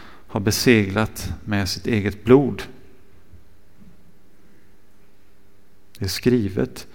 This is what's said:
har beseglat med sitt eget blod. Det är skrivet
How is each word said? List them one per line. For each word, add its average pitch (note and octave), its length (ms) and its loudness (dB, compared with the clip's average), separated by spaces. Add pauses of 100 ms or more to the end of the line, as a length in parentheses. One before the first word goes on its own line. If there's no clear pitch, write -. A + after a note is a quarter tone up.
(280)
har A2+ 120 0
beseglat G#2+ 960 6 (120)
med G2+ 240 2
sitt - 180 -6
eget G2+ 360 2
blod. A#2+ 400 6 (3250)
Det G#2 80 -4
är F#2 40 0
skrivet A#2+ 840 2